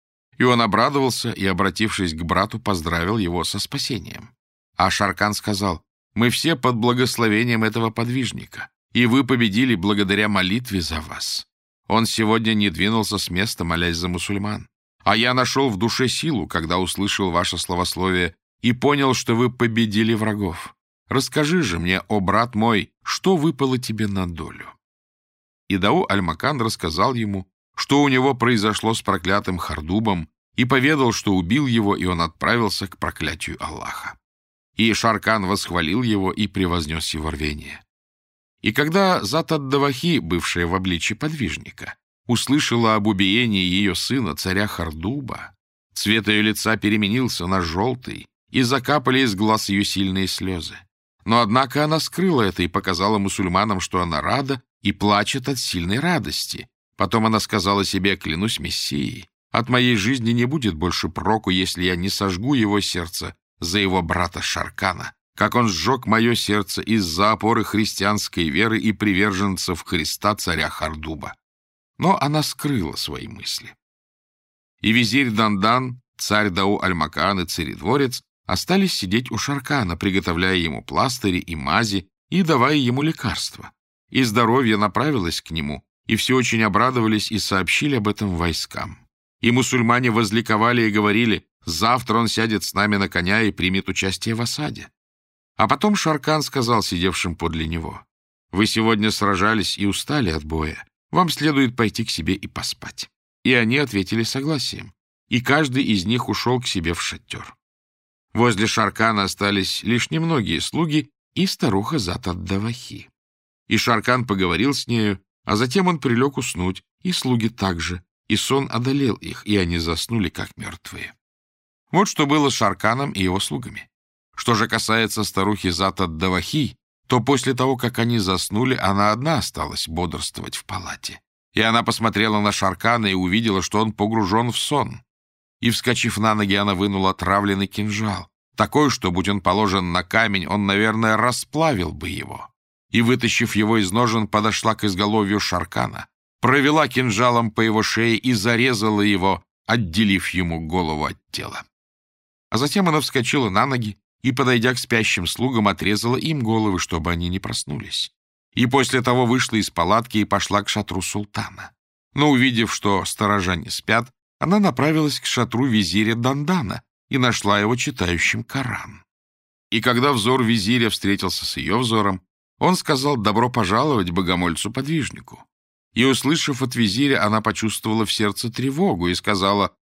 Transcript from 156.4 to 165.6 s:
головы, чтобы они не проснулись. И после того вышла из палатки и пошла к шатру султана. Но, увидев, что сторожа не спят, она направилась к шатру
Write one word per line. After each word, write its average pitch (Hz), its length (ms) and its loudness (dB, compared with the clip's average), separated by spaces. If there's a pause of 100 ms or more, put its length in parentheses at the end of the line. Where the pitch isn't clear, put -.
головы, 110 360 0
чтобы 85 320 -4
они 87 180 -2
не 92 100 -4
проснулись. - 760 -8 (420)
И 123 120 2
после 127 360 2
того 127 240 4
вышла 123 300 2
из 101 140 0
палатки 107 480 0
и 104 60 4
пошла 101 380 0
к - 60 -10
шатру 101 340 -4
султана. - 720 -8 (420)
Но, 147 160 4
увидев, 120 420 4
что 98 320 0
сторожа 101 520 0
не - 140 -8
спят, 113 400 0 (280)
она 180 200 4
направилась 151 640 2
к - 60 -8
шатру 120 400 0